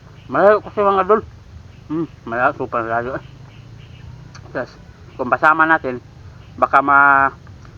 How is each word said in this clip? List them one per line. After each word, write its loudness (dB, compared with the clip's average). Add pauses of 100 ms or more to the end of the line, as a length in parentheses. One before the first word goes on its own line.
(300)
Malayo 2
kasi, -12
mga 0
idol. 2 (680)
Hmm, -6 (240)
malayo, -2
super -6
malayo, -4
eh. -16 (1300)
Tas, -10 (480)
kung -4
basama 4
natin, 0 (640)
baka 2
ma-, 4 (440)